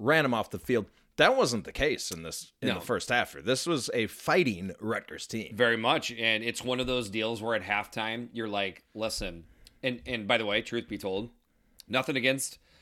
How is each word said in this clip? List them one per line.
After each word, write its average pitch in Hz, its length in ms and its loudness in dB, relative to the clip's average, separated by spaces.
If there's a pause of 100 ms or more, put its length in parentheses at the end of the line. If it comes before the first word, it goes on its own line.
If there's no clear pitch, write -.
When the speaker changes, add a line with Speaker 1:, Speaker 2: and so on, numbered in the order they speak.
Speaker 1:
ran 147 240 4
'em 123 100 2
off 107 160 0
the 104 80 -6
field. 110 280 2 (300)
That 196 200 8
wasn't 127 280 2
the - 80 -12
case 139 380 0
in 82 140 -8
this, - 360 -10
in 131 80 -2
Speaker 2:
No. 117 60 0
Speaker 1:
the 87 60 -6
first 90 300 -2
half. 120 240 2
This 95 320 0
was 160 280 0
a 110 140 2
fighting 113 720 0
Rutgers 104 480 -6
team. 110 260 -8
Speaker 2:
Very 117 220 4
much. 123 340 2
And 113 320 2
it's 117 220 -4
one 127 160 0
of 123 80 -2
those 123 200 0
deals 110 320 -2
where 113 140 0
at 104 80 0
halftime, 110 680 -4
you're 113 160 -4
like, 101 340 -2 (120)
"Listen," 101 500 -4 (380)
and, 123 240 -2
and 117 200 -4
by 120 120 4
the 110 80 -2
way, 107 160 2
truth - 260 -6
be 107 100 -6
told, 104 320 -4 (560)
nothing 131 300 0
against 131 420 0 (240)